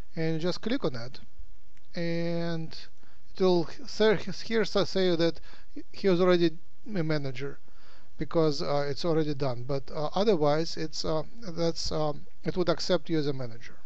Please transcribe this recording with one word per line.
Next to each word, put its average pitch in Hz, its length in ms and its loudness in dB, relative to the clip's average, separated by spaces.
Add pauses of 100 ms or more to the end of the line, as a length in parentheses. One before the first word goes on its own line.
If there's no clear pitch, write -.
(160)
and 160 200 0
you 160 40 0
just 170 220 0
click 233 240 0
on 131 100 0
it. 120 240 -2 (760)
And 170 800 0 (600)
it - 60 0
will 180 260 4 (180)
say, 214 320 2 (280)
here 226 180 2
sa-, 185 220 0
say 185 320 2
that 165 240 0 (500)
he - 160 0
was 180 140 4
already 175 300 4 (440)
a 170 80 0
manager 139 560 -2 (580)
because, 156 440 2
uh, 143 260 0
it's 139 160 -2
already 156 300 2
done. 131 340 0
But, 139 280 -2
uh, 151 180 -2
otherwise, 165 640 2
it's, 160 260 -2
uh, 156 200 0 (340)
that's, 165 340 0
um, 151 360 0 (160)
it 160 120 0
would 180 140 2
accept 170 400 0
you 160 80 2
as 147 80 2
a 143 80 0
manager. 120 400 -2 (120)